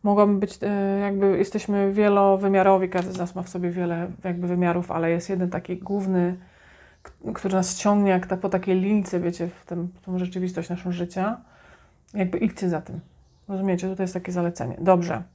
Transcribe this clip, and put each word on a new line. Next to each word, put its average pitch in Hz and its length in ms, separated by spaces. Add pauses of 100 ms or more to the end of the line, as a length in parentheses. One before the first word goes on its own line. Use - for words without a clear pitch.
mogłabym 202 360
być, 202 240
e, 196 360
jakby 196 380
jesteśmy 202 560
wielowymiarowi, 196 960
każdy 185 220
z 185 60
nas 180 180
ma 180 80
w - 60
sobie 175 200
wiele 175 380 (160)
jakby 180 240
wymiarów, 175 440
ale 165 180
jest 170 200
jeden 185 200
taki 180 280
główny, 185 600 (680)
k-, - 80 (220)
który 190 200
nas 185 220
ciągnie 202 360
jak 185 160
ta, 185 100
po 185 120
takiej 185 300
lince, 190 400
wiecie, 170 280
w - 180
tym, 175 220 (140)
w - 40
tą 185 140
rzeczywistość 180 500
naszą 180 220
życia. 185 460 (760)
Jakby 190 240
idźcie 202 320
za 165 120
tym. 180 180 (480)
Rozumiecie? 190 420
Tutaj 190 140
jest 185 100
takie 180 180
zalecenie. 175 480
Dobrze. 175 440 (120)